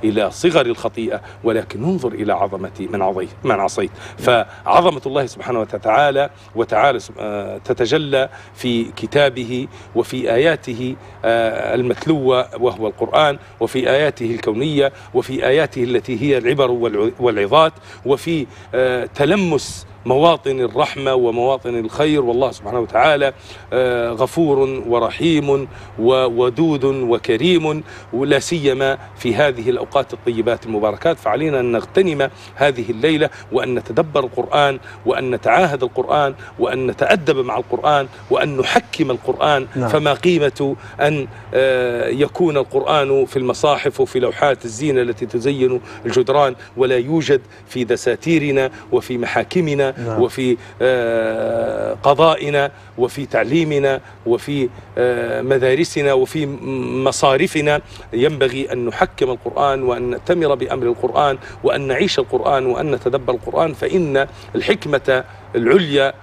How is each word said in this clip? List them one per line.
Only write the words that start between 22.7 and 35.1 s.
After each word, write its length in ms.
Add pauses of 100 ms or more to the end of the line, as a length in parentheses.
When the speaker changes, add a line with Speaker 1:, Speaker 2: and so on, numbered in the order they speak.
Speaker 1:
وتعالى، 520 (400)
آه، 380
غفور 800
ورحيم 800 (300)
وودود 840
وكريم، 1000 (280)
ولا 260
سيما 600 (180)
في 180
هذه 360
الأوقات 420
الطيبات 540
المباركات. 520
فعلينا 420
أن 120
نغتنم 560 (260)
هذه 360
الليلة، 400 (220)
وأن 220
نتدبر 500
القرآن، 540 (280)
وأن 240